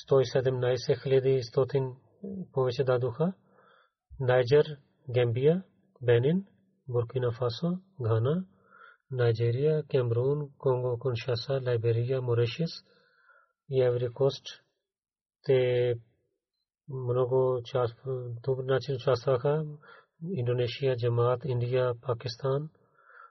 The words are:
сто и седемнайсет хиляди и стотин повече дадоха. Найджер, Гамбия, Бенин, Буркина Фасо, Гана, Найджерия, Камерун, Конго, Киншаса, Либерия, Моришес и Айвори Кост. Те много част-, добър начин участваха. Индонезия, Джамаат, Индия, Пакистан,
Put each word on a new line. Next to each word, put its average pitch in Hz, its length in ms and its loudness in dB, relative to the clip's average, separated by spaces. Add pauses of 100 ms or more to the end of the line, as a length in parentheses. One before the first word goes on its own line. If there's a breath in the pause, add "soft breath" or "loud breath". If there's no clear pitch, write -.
сто 139 160 4
и 123 60 2
седемнайсет 127 760 -2
хиляди 135 280 2
и 131 120 2
стотин 131 540 -2 (560)
повече 131 320 0
дадоха. 127 480 0 (880 soft breath)
Найджер, 127 440 6 (440)
Гамбия, 123 560 2 (380)
Бенин, 127 440 4 (420)
Буркина 120 440 -2
Фасо, 147 460 -2 (220)
Гана, 120 440 0 (680 loud breath)
Найджерия, 123 720 0
Камерун, 139 760 0
Конго, 127 400 0
Киншаса, 123 640 -4
Либерия, 120 640 0
Моришес 120 480 0 (1000 soft breath)
и 131 120 2
Айвори 123 300 0
Кост. 135 320 0 (1000)
Те 123 520 2 (960)
много 127 760 0
част-, 120 380 -4 (400)
добър 131 220 -2
начин 131 300 -2
участваха. 135 680 0 (580 loud breath)
Индонезия, 123 760 -2
Джамаат, 120 480 0
Индия, 123 560 0
Пакистан, 135 720 -4 (600 loud breath)